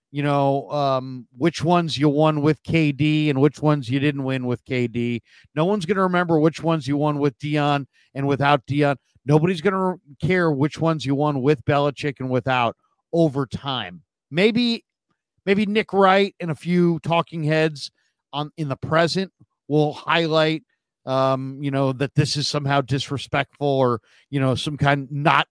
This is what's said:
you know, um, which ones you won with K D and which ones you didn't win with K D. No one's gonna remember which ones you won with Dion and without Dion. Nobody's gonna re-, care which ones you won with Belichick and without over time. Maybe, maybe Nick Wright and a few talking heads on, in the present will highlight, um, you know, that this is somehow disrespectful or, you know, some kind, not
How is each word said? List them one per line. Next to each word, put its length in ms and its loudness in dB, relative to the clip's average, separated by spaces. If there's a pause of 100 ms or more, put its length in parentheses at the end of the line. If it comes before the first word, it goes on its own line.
(120)
you 100 -4
know, 480 0
um, 680 -2
which 280 -2
ones 340 0
you 100 2
won 340 2
with 220 2
K 280 2
D 380 0
and 120 0
which 200 2
ones 280 0
you 100 -2
didn't 240 -2
win 220 -4
with 200 -4
K 220 -2
D. 360 -4 (320)
No 100 0
one's 200 -2
gonna 180 2
remember 360 2
which 220 2
ones 260 -2
you 100 0
won 220 0
with 200 0
Dion 480 0 (260)
and 140 -4
without 400 0
Dion. 300 0 (280)
Nobody's 360 2
gonna 320 0
re-, 40 -10 (240)
care 300 2
which 280 -2
ones 260 -2
you 100 0
won 260 0
with 240 0
Belichick 540 -2
and 100 -6
without 480 0 (340)
over 360 2
time. 560 -10 (260)
Maybe, 560 0 (600)
maybe 200 0
Nick 260 -2
Wright 480 4
and 120 -6
a 40 -4
few 440 0
talking 440 -2
heads 460 -2 (420)
on, 260 -6
in 120 -4
the 80 -6
present 560 0 (340)
will 260 2
highlight, 680 0 (420)
um, 560 -2
you 100 -4
know, 220 0
that 220 -4
this 220 2
is 100 -4
somehow 340 0
disrespectful 840 -6
or, 360 2 (280)
you 100 -4
know, 160 2
some 220 -6
kind, 320 0
not 420 0